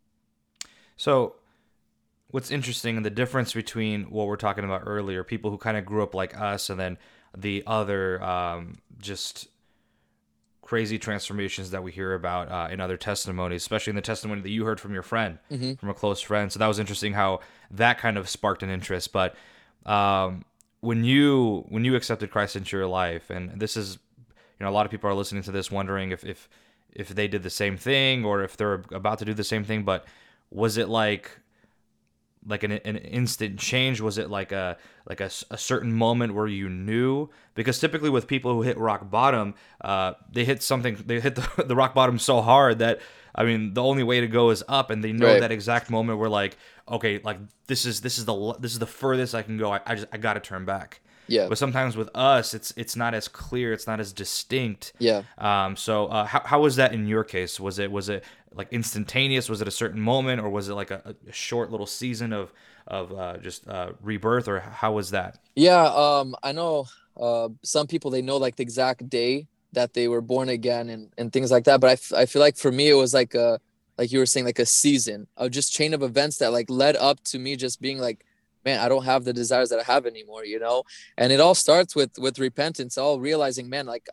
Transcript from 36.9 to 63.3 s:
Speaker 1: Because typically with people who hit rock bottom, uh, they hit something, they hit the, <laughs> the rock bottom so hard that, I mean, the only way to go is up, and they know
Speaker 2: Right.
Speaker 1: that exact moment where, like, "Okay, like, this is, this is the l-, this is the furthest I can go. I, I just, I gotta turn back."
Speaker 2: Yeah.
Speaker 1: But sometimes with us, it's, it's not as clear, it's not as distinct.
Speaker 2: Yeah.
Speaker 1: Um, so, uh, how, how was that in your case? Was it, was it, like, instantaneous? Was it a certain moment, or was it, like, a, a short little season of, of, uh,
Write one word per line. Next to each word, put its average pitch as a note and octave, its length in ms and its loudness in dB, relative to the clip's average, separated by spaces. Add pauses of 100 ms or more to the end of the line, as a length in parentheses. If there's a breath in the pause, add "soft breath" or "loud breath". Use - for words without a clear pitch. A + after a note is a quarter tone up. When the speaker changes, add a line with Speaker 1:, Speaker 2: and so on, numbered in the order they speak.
Speaker 1:
Because A#2+ 240 -2
typically D3+ 300 0
with C3 180 2
people B2 260 0
who A#2 80 0
hit A#2+ 160 -2
rock G#2 320 -2
bottom, A2 440 2 (280 soft breath)
uh, F#2+ 320 -2 (180)
they A#2+ 140 0
hit C3+ 180 0
something, B2 320 0 (100)
they A#2 140 -2
hit B2+ 160 0
the, - 280 -2
<laughs> B2+ 40 -10
the B2 80 0
rock C3 180 4
bottom B2+ 240 4
so B2 240 4
hard A#2+ 380 6
that, A2+ 220 2 (340 loud breath)
I - 80 2
mean, G#2+ 320 0
the B2 80 2
only C#3 180 4
way B2 200 4
to A#2+ 60 2
go A#2 220 6
is A2 180 2
up, C3+ 220 2
and G#2+ 140 -2
they A2 100 -2
know A#2 140 6
Speaker 2:
Right. G#2+ 140 10
Speaker 1:
that A#2 100 2
exact A2+ 400 -2
moment A2+ 260 0
where, G#2+ 120 0
like, G2+ 280 0 (320 soft breath)
"Okay, A2 300 -2
like, G#2 180 -6 (300)
this B2+ 180 -2
is, G#2 160 -4
this A#2+ 160 -4
is A#2 80 -8
the A2 80 0
l-, G#2 260 -4
this A#2+ 120 -6
is A#2+ 80 -6
the A2+ 80 -4
furthest C3 480 -2
I A2 80 -4
can A2 160 -6
go. G#2 120 0
I, G2+ 140 0
I A#2 80 -4
just, G#2 180 -6
I A2 60 -10
gotta G#2+ 220 -2
turn F#2+ 260 -10
back." G2 360 -8 (260 soft breath)
Speaker 2:
Yeah. G#2 200 2
Speaker 1:
But G#2+ 120 -2
sometimes C3 360 0
with A2 200 -6
us, B2+ 400 4
it's, - 200 -10
it's A#2 200 -8
not A#2 180 -2
as A2 140 -4
clear, B2 460 -4
it's G#2+ 120 -6
not A2 140 -4
as G2+ 120 -6
distinct. G#2+ 840 -6
Speaker 2:
Yeah. A2 240 4 (160 loud breath)
Speaker 1:
Um, G2 380 2
so, G#2 320 0
uh, G#2+ 180 -2
how, C#3+ 200 0
how D3 160 4
was C#3 160 4
that B2+ 160 6
in A2 120 -2
your A2 180 2
case? F#2 360 -6
Was F#2+ 180 -6
it, G2+ 140 -4
was G2+ 180 -6
it, G2 140 -6 (300 loud breath)
like, G2 180 -12
instantaneous? B2 800 -2
Was G#2+ 120 -4
it G2+ 60 -4
a G2 40 -4
certain G#2+ 300 -4
moment, B2+ 400 0
or G#2+ 80 -4
was G2+ 200 -4
it, G2+ 40 -6
like, G2+ 160 -8
a, G2 240 -12 (160)
a - 20 -20
short - 380 -4
little G#2 160 -6
season A#2 480 -6
of, G2+ 180 -6 (360 soft breath)
of, F#2 260 -8
uh, F2+ 240 -8